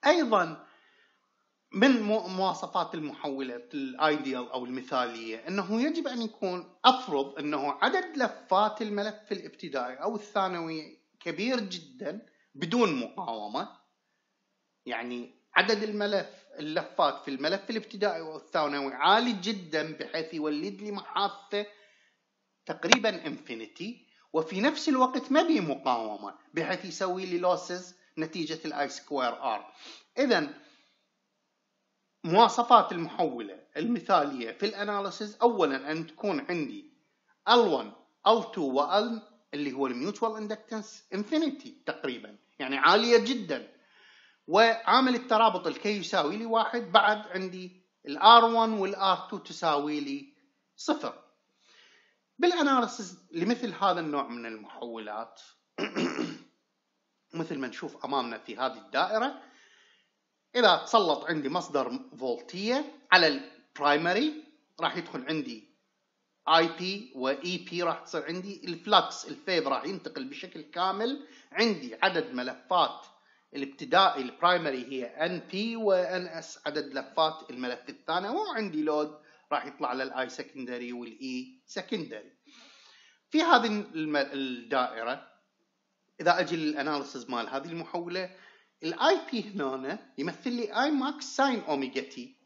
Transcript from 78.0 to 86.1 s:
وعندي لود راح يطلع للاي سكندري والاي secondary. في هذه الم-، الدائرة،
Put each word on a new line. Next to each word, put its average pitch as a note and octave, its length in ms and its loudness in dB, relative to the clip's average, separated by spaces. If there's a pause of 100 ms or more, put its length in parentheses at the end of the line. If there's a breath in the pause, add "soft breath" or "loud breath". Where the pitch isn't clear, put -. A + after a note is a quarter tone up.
وعندي A3 460 -4
لود D3+ 360 -2 (340 soft breath)
راح C3 140 -2
يطلع C#3 260 -6
للاي C3 360 -4
سكندري B2 640 -10
والاي B2+ 720 -10
secondary. D3 640 -10 (1000 loud breath)
في D#4 120 4
هذه C#4 240 6
الم-، D#3+ 500 -2
الدائرة، B2+ 1120 -2 (920)